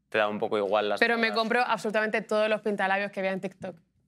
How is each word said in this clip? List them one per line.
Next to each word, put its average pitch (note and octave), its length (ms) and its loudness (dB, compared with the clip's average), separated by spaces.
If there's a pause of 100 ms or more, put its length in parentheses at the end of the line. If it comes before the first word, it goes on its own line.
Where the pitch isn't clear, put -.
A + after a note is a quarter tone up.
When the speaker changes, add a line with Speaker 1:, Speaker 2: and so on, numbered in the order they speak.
Speaker 1:
te - 100 -2
da G#2+ 120 4
un G#2 100 -4
poco A2 180 0
igual G#2 300 2
las G2+ 140 0
Speaker 2:
Pero A#3 160 2
me A3+ 140 0
Speaker 1:
modas. G#3 80 -2
Speaker 2:
compro A3+ 220 0
absolutamente G#3+ 600 -2
todos G#3+ 260 0
los G#3+ 140 0
pintalabios G3 500 -2
que G3+ 100 -8
vea F#3+ 120 -2
en F#3+ 80 -6
TikTok. F#3+ 340 -10 (320)